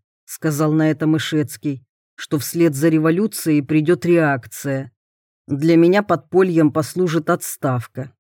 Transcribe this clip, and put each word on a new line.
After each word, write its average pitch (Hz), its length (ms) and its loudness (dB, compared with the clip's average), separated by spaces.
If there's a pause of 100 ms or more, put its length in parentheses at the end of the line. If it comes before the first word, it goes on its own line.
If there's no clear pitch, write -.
(240)
сказал 156 480 -2
на 156 180 2
это 156 180 -2
Мышецкий, 151 760 -4 (300)
«что - 240 -6
вслед 165 380 0
за 151 120 2
революцией 160 720 0
придёт 156 440 0
реакция. 139 840 -2 (560)
Для 160 280 2
меня 180 280 4
подпольем 170 640 2
послужит 165 600 -2
отставка. 131 920 -6